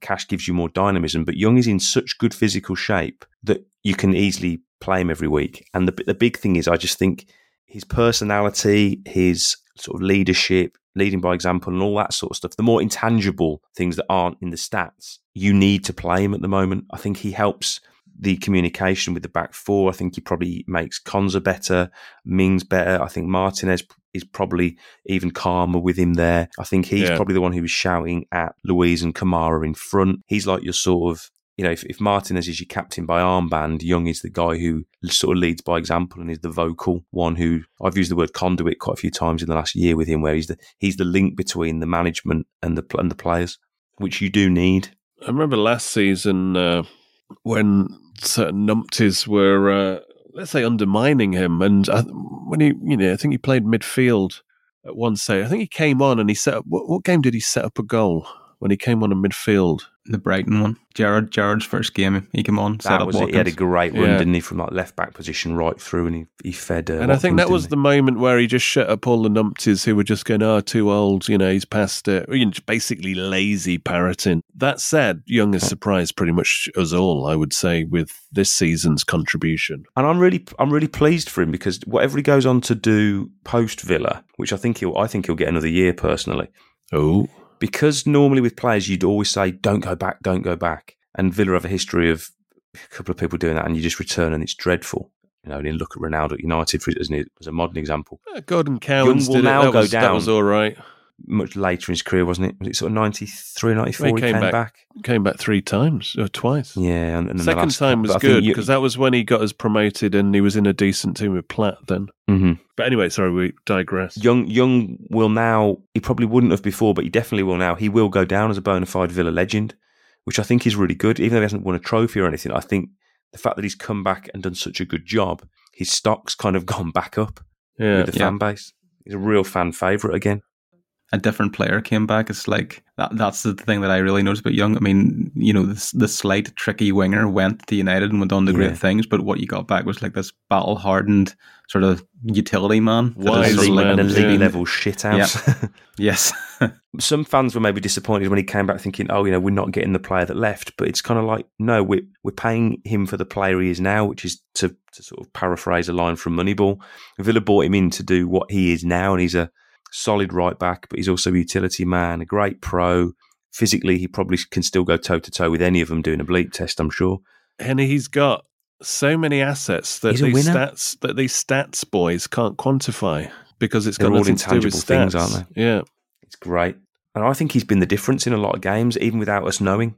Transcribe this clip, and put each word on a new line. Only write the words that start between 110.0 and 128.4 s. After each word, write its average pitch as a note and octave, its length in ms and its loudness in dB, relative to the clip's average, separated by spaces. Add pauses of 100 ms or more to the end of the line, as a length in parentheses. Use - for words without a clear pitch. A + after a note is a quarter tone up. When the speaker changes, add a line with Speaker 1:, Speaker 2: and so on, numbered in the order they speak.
Speaker 2:
and G2+ 200 2
he G2+ 60 4
was G2+ 160 2
in G2+ 80 4
a G2 80 4
decent G2 440 0
team G2+ 160 -2
with F2 140 -4
Platt G#2 280 -2 (120)
then. G2 200 -4 (220)
Speaker 1:
Mm-hmm. F#2 240 4 (240)
Speaker 2:
But A#2 100 -2
anyway, G#2+ 220 2
sorry, F#2 220 0
we F2+ 220 -2 (120)
digress. F#2 520 -2
Speaker 1:
Young, A#2+ 300 4
Young B2 500 2 (140)
will A2 180 4
now, A2 480 2 (160)
he A2 60 -2
probably A#2+ 260 0
wouldn't A#2 260 4
have G2+ 120 0
before, G#2 320 2
but E2+ 80 0
he E2 60 -4
definitely G2+ 340 0
will F#2 140 0
now. F2 180 0
He G#2 140 -2
will G#2+ 200 4
go F#2 160 2
down G2+ 240 0
as G2+ 80 -2
a F#2+ 60 -8
bona F#2 240 0
fide F2+ 240 -2
Villa F2 180 0
legend, G#2 460 0 (480)
which - 160 -4
I G#2 40 0
think A#2+ 220 2
is G#2+ 100 2
really F2+ 200 0
good, G#2+ 240 0
even A2 140 2
though A2+ 80 4
he - 20 4
hasn't G2+ 220 -2
won F2+ 100 -2
a E2+ 40 -4
trophy A2+ 400 -2
or F#2+ 60 2
anything. D2+ 260 -4
I A1+ 100 -2
think - 280 -2 (420)
the - 60 -20
fact - 200 -4
that G2+ 80 -6
he's G2 100 -6
come G2+ 280 -6
back F#2+ 300 -4
and G2 80 -12
done F#2 140 -6
such - 260 -8
a F2+ 40 -6
good E2+ 200 -6
job, F#2+ 380 -2 (300)
his - 180 -8
stock's - 420 -2
kind F#2+ 220 -2
of F2+ 100 -4
<laughs> - 100 -6
gone E2+ 140 -6
back F2+ 300 -4
up - 200 -4 (380)
Speaker 2:
Yeah. G#2 200 2
Speaker 1:
with F2+ 160 0
the - 60 0
Speaker 3:
Yeah. F2 60 2
Speaker 1:
fan G2 140 0
base. G#2 340 -4 (320)